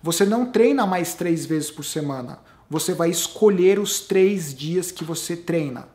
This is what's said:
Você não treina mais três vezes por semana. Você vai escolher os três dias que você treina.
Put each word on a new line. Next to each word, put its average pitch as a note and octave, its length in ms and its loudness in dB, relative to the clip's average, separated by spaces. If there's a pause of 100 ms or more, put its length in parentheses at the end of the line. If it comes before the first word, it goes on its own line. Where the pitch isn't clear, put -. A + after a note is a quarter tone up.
Você E3 240 0
não A3+ 200 0
treina B3 400 4
mais F3+ 300 -2
três E3+ 300 -2
vezes D3+ 240 -4
por - 140 -14
semana. C#3 560 -8 (300)
Você D#3 240 -2
vai E3 160 2
escolher F#3+ 720 4
os G3 200 -4
três F#3+ 540 2
dias E3 380 -4
que - 120 -10
você D#3+ 320 -6
treina. E3 600 -4